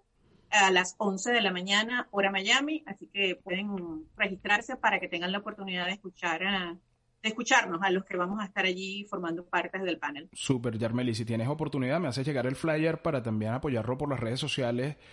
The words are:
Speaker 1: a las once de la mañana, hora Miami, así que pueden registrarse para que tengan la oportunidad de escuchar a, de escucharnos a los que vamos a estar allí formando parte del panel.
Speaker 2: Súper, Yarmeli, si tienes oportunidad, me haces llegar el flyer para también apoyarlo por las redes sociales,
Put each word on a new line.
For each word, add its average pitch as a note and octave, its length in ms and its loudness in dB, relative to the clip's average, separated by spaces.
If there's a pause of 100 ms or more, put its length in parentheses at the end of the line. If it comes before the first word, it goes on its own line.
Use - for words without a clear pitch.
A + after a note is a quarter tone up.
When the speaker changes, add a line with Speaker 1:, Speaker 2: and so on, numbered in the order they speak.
(520)
Speaker 1:
a G3+ 200 8
las F3+ 280 4
once G3+ 320 0
de A#3 100 4
la F#3+ 100 2
mañana, G#3 600 0
hora G3 200 4
Miami, B3+ 540 2
así - 220 -12
que F#3+ 280 0
pueden F3+ 680 -4 (120)
registrarse G#3 580 0
para G3+ 240 2
que F3+ 80 -6
tengan F3+ 240 -2
la G3+ 80 -2
oportunidad F#3+ 480 -4
de F#3 60 0
escuchar F3+ 500 -4
a, F#3 340 -2 (460)
de A3 60 -2
escucharnos A3 520 2
a G3 80 4
los F#3 160 2
que F#3+ 100 -6
vamos F#3 240 -2
a G3+ 60 -4
estar F#3+ 200 -2
allí F#3+ 400 -4
formando F3 380 -6
parte F3 360 -2
del F3+ 180 -2
panel. D3 360 -8
Speaker 2:
Súper, A#2+ 440 -2
Yarmeli, A#2 380 0
si A#2 100 -4
tienes A2+ 220 -2
oportunidad, D3 520 0
me E3 100 -2
haces B2+ 180 -2
llegar C3+ 180 0
el C3 100 0
flyer D#3+ 460 0
para C#3+ 220 0
también A2 300 0
apoyarlo B2+ 440 0
por C#3+ 100 -2
las C3 120 -2
redes A#2 200 -2
sociales, C3 580 -2 (160)